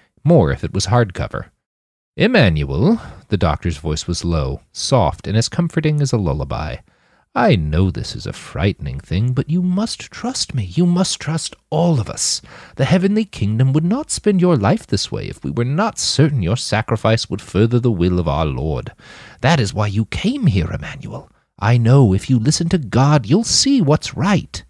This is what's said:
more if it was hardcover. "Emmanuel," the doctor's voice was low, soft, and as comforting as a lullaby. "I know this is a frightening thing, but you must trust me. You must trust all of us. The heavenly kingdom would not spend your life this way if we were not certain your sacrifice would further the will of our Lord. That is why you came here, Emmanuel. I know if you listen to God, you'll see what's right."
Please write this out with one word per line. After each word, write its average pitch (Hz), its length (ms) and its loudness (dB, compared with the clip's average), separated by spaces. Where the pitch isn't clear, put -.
more 139 300 6
if - 100 -6
it - 100 -4
was 98 120 -2
hardcover. 98 600 -2
"Emmanuel," 113 840 2
the - 80 -2
doctor's 82 400 0
voice 76 320 -6
was 87 160 -4
low, 73 380 -2
soft, - 560 -2
and 98 80 -2
as 113 140 0
comforting 156 500 -2
as 139 140 0
a 120 40 2
lullaby. 71 600 -4
"I 135 220 4
know 82 340 0
this - 240 -8
is - 100 -12
a - 60 -8
frightening - 680 -4
thing, 117 320 -2
but - 160 -2
you 175 120 0
must 185 380 -2
trust - 560 -8
me. 113 80 -2
You 92 220 0
must 180 340 0
trust - 380 -6
all 160 300 2
of 101 100 -4
us. - 320 -6
The 135 80 0
heavenly 196 400 2
kingdom 117 480 0
would 156 100 2
not 233 280 -2
spend 202 280 0
your 175 160 4
life 120 320 2
this - 240 -2
way - 140 -6
if - 180 -12
we 69 80 -6
were 117 140 -2
not 170 340 -2
certain 147 420 0
your 90 140 0
sacrifice 113 760 -2
would 98 120 -6
further 113 400 2
the 123 100 2
will 90 260 0
of 82 120 0
our 76 160 0
Lord. 69 480 -4
That 160 180 2
is 101 140 -2
why 104 140 0
you 104 180 0
came 247 420 -2
here, 90 240 2
Emmanuel. - 580 -12
I 110 160 2
know 117 380 6
if 95 160 -2
you 127 100 4
listen 156 300 0
to 185 80 0
God, 143 480 2
you'll 170 180 2
see 269 380 2
what's 151 340 0
right." - 540 -2